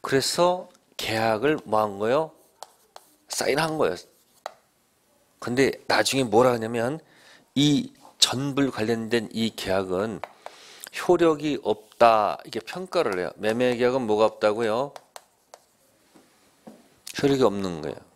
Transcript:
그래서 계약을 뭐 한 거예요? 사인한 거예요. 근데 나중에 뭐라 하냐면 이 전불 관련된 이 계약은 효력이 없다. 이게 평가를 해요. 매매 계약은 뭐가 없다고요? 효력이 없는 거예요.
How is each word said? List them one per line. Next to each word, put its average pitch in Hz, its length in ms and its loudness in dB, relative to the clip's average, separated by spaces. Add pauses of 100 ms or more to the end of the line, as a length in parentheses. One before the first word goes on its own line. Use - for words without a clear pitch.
그래서 180 680 0 (280)
계약을 113 680 0
뭐 107 160 2
한 101 180 -2
거예요? 139 320 0 (960)
사인한 156 500 -2
거예요. 90 180 0 (1400)
근데 120 320 2 (160)
나중에 131 360 0
뭐라 120 300 6
하냐면 120 460 -4 (560)
이 143 380 2 (240)
전불 135 540 0
관련된 113 600 -2
이 110 240 -2
계약은 95 680 -4 (760)
효력이 156 680 2
없다. 107 840 4
이게 - 140 -8
평가를 151 600 -4
해요. 87 160 -4
매매 117 400 0
계약은 123 320 0
뭐가 107 180 4
없다고요? 110 680 0 (2250)
효력이 139 220 2
없는 98 380 -2
거예요. 69 140 -8 (200)